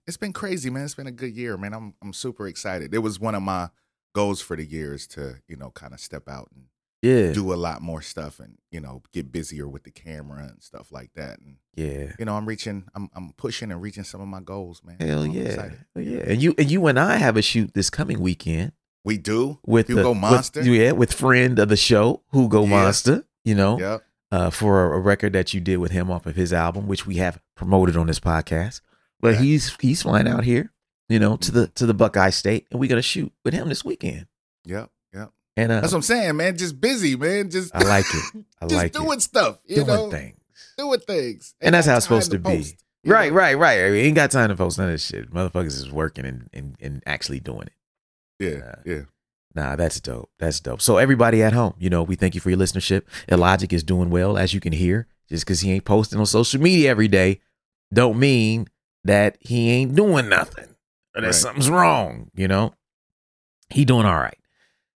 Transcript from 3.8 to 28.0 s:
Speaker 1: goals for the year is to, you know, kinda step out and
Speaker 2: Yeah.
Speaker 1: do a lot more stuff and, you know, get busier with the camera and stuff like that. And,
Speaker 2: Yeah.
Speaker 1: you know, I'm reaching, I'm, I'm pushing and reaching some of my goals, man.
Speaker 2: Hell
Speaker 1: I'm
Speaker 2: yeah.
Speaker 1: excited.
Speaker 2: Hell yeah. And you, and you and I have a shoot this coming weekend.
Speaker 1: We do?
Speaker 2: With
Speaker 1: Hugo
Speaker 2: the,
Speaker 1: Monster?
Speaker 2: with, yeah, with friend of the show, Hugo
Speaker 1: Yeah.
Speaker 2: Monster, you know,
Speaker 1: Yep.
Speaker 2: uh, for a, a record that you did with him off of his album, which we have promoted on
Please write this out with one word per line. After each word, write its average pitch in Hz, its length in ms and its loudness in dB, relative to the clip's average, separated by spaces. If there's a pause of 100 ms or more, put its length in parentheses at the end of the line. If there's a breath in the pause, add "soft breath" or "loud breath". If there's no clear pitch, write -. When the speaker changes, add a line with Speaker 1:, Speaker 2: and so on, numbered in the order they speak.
Speaker 1:
goals 101 260 -2
for - 160 -10
the 78 80 -10
year 73 300 -10
is 69 140 -16
to, 67 280 -14 (120)
you 82 80 -18
know, 65 140 -18
kinda 64 280 -20
step - 300 -18
out 67 260 -18
and 65 120 -20 (360)
Speaker 2:
Yeah. 113 300 4
Speaker 1:
do 92 200 -2
a 87 40 -2
lot 85 260 -8
more 82 180 -10
stuff 76 400 -14
and, 53 180 -20 (120)
you 85 100 -14
know, 65 220 -18 (100)
get 69 200 -10
busier 76 360 -10
with 69 140 -16
the - 80 -20
camera 73 540 -18
and - 180 -20
stuff - 300 -20
like 62 220 -20
that. 71 260 -16
And, 69 160 -20 (180)
Speaker 2:
Yeah. 71 440 -10
Speaker 1:
you 113 60 -10
know, 104 120 -4
I'm 107 100 -8
reaching, 104 380 -10 (100)
I'm, 101 180 -12
I'm 90 240 -16
pushing 113 360 -10
and 87 100 -10
reaching 101 220 -14
some 95 160 -18
of 98 80 -14
my 95 120 -14
goals, 90 440 -14
man. 85 160 -20
Speaker 2:
Hell 76 240 -4
Speaker 1:
I'm 76 80 -4
Speaker 2:
yeah. 180 100 -6
Speaker 1:
excited. - 420 -10 (100)
Speaker 2:
Hell - 100 -10
yeah. - 160 -8
And 110 220 -2
you, 165 140 4
and 143 140 2
you 175 160 2
and 131 120 4
I 175 180 2
have 127 200 2
a 107 60 4
shoot - 320 -2
this 98 160 0
coming 151 300 -4
weekend. 87 520 -4 (320)
Speaker 1:
We 107 120 -2
do? 113 480 -2
Speaker 2:
With 113 240 4
Speaker 1:
Hugo 120 260 2
Speaker 2:
the, 101 60 -4
Speaker 1:
Monster? 123 400 2
Speaker 2:
with, 127 80 0
yeah, 120 240 4
with 113 200 0
friend 127 460 2
of 104 120 4
the 107 60 6
show, 113 460 2 (100)
Hugo 110 320 4
Speaker 1:
Yeah. 104 60 2
Speaker 2:
Monster, 101 540 2 (200)
you 110 120 0
know, 98 220 2
Speaker 1:
Yep. 101 240 -6 (280)
Speaker 2:
uh, 90 200 0
for 95 420 2
a, 76 60 -2
a - 20 -2
record 101 320 0
that 92 220 -2
you 95 60 -4
did 90 180 0
with 85 140 -2
him 92 180 -2
off 87 160 -6
of 78 100 -8
his 90 160 0
album, 85 340 -2
which 98 200 -4
we 95 100 -6
have 87 240 -2 (160)
promoted 90 400 4
on 82 100 2